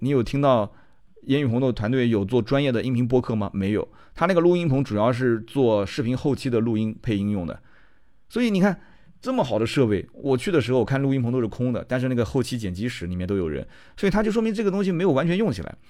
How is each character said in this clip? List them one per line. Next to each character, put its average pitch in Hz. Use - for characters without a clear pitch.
你 127
有 139
听 139
到 123
严 139
雨 139
鹏 117
的 131
团 107
队 123
有 101
做 117
专 139
业 143
的 113
音 127
频 123
播 123
客 123
吗？ 104
没 98
有， 101
他 165
那 185
个 170
录 175
音 170
棚 139
主 104
要 113
是 120
做 110
视 -
频 123
后 139
期 135
的 117
录 113
音 110
配 110
音 101
用 95
的。 -
所 240
以 226
你 190
看 190
这 254
么 254
好 120
的 110
设 127
备， 98
我 135
去 156
的 165
时 117
候 127
我 113
看 135
录 135
音 135
棚 117
都 127
是 117
空 123
的， 107
但 127
是 127
那 127
个 120
后 127
期 123
剪 98
辑 107
室 87
里 90
面 90
都 98
有 85
人， 71
所 -
以 196
他 214
就 214
说 220
明 220
这 220
个 202
东 196
西 185
没 170
有 190
完 135
全 175
用 214
起 90
来。 -